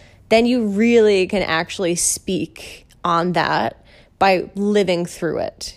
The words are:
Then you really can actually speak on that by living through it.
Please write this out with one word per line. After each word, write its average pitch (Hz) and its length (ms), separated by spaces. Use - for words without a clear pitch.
Then 226 180
you 240 220
really 208 580
can 185 160
actually 170 540
speak - 880
on 175 280
that 151 520
by 190 360
living 190 520
through - 320
it. - 380